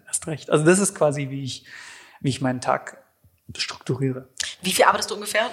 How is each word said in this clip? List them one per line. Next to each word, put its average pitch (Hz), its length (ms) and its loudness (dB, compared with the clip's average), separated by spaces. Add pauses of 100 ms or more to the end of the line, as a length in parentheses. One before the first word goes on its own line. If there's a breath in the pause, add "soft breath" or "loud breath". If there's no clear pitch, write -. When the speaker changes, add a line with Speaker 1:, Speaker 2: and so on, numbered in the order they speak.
Speaker 1:
erst - 220 -6
recht. 156 240 -4
Also 151 140 4
das 180 120 8
ist 196 160 2
quasi, 143 380 0
wie 139 120 -8
ich, - 220 -10 (560 loud breath)
wie - 80 2
ich 123 120 -2
meinen 127 200 -2
Tag - 420 -4 (540)
strukturiere. 131 680 -4 (360 loud breath)
Speaker 2:
Wie 185 80 -2
viel - 140 6
arbeitest 202 260 2
du 214 40 -4
ungefähr? 208 380 -2